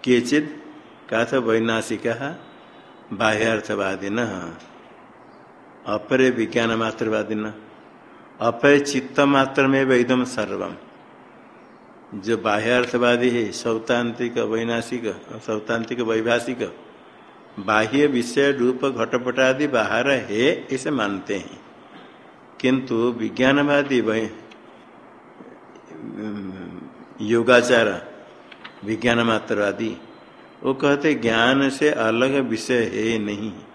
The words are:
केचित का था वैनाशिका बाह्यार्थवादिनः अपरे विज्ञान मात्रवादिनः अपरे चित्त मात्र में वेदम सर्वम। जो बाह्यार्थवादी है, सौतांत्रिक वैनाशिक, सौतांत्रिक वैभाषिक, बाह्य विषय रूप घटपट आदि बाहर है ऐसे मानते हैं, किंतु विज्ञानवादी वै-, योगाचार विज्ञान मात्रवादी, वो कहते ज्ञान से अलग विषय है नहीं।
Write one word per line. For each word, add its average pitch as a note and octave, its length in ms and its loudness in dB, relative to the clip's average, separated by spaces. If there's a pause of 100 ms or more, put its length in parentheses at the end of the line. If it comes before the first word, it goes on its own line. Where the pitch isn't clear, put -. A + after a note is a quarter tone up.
केचित B2+ 600 0 (460)
का A#2 160 2
था C3+ 120 -2
वैनाशिका A2+ 1000 -2 (760)
बाह्यार्थवादिनः G2+ 1400 -2 (1300)
अपरे B2+ 440 2
विज्ञान A#2 400 0
मात्रवादिनः G#2+ 840 -2 (880)
अपरे C#3+ 380 4
चित्त C3 400 -4
मात्र C#3 480 4
में C3+ 180 2
वेदम B2+ 380 2
सर्वम। G2 500 -6 (1500)
जो A2 180 -2
बाह्यार्थवादी A#2+ 920 2
है, A#2 220 -2
सौतांत्रिक A#2 840 -2
वैनाशिक, A2+ 840 -4 (260)
सौतांत्रिक A#2 520 -4
वैभाषिक, A2+ 760 -2 (840)
बाह्य A2 480 2
विषय C#3 440 2
रूप B2+ 340 0
घटपट A#2+ 540 -2
आदि C3 280 4
बाहर A#2 440 2
है B2 560 0
ऐसे C3+ 240 -4
मानते G2+ 440 -2
हैं, F2 240 -12 (1000)
किंतु C3 360 0
विज्ञानवादी B2+ 1040 2
वै-, A2 280 0 (3000)
योगाचार A#2 880 4 (760)
विज्ञान A#2 340 0
मात्रवादी, G#2+ 760 0 (680)
वो C3+ 100 0
कहते C#3+ 400 2
ज्ञान A#2+ 560 4
से D3+ 200 2
अलग B2 460 2
विषय A#2+ 480 0
है A2 340 -2
नहीं। G#2 360 -6 (220)